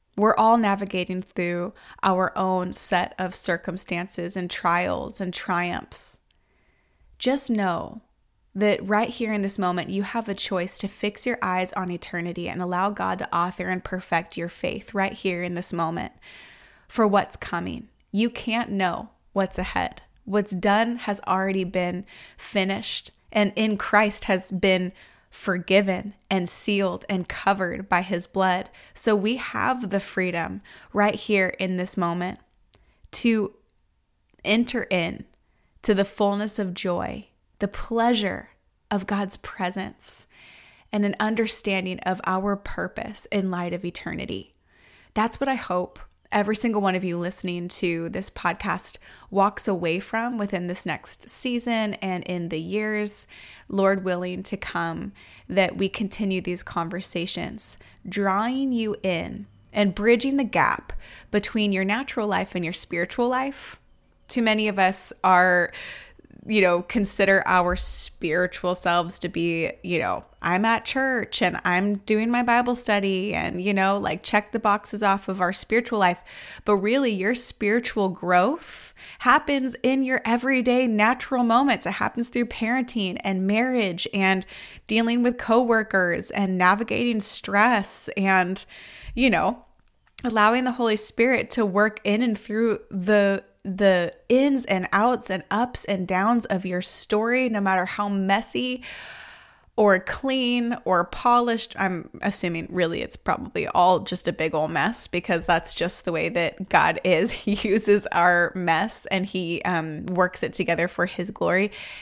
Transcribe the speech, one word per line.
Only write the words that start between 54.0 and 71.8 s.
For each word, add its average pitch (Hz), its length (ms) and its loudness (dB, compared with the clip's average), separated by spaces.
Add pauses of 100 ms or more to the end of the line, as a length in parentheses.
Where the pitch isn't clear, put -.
willing, 180 380 -4
to - 120 -6
come, 170 560 -6 (380)
that 180 260 2
we 190 140 0
continue 196 500 -2
these 180 240 -6
conversations, 175 1120 -4 (300)
drawing 214 640 0
you 226 320 0
in 185 420 -2 (280)
and 202 200 2
bridging 240 440 4
the 269 80 2
gap - 480 0 (380)
between 208 420 0
your 190 100 0
natural 214 460 -2
life 196 260 -2
and 175 80 -2
your 170 100 -4
spiritual 180 540 -2
life. 262 500 -4 (520)
Too 247 120 0
many 214 280 2
of 196 100 -2
us 190 320 2 (140)
are, 180 480 6 (720)
you 214 160 4
know, 175 200 4
consider 196 640 2
our 180 300 4
spiritual - 960 -2
selves 175 460 2
to 180 80 -4
be, 165 440 -2 (120)
you 175 160 -2
know, 92 240 -2 (180)
I'm 185 240 2
at 226 200 2
church 262 580 -2
and 180 200 0
I'm 196 340 2